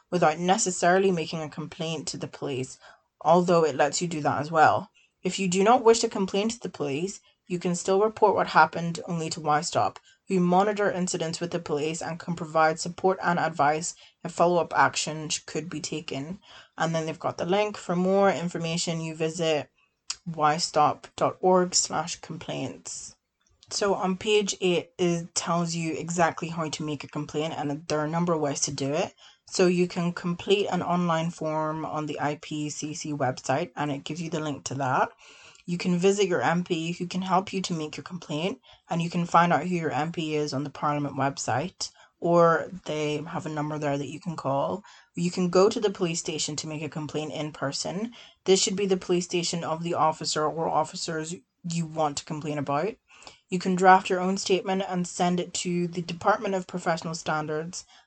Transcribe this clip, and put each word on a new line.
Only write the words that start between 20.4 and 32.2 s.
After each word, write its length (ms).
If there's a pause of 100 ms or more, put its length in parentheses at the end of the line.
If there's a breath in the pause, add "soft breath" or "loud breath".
stop 600
dot 240
org 340
slash 460
complaints. 960 (540)
So 240
on 220
page 440
eight, 360
it 380
tells 400
you 200
exactly 540
how 200
to 160
make 180
a 60
complaint, 480
and 320
there 100
are 60
a 60
number 220
of 80
ways 200
to 100
do 220
it. 220 (340 soft breath)
So 180
you 220
can 240
complete 560
an 120
online 500
form 540
on 220
the 140